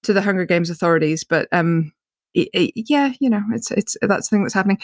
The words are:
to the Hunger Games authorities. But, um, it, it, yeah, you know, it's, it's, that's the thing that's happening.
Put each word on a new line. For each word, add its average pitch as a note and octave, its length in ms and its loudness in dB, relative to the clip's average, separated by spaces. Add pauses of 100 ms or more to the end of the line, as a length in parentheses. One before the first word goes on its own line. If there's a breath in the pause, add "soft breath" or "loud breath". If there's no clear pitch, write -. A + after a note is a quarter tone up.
to G#3+ 100 -2
the G3 100 2
Hunger F#3+ 220 0
Games E3+ 260 0
authorities. D#3+ 540 0
But, - 280 0
um, E3 400 2 (420)
it, F3 180 2
it, G3 200 0 (160)
yeah, C#4+ 320 2
you C4+ 100 2
know, G#3 120 0 (100)
it's, A3+ 200 -6
it's, - 300 -2
that's G3+ 260 0
the A3 80 2
thing G3+ 80 2
that's - 100 -6
happening. G3 300 2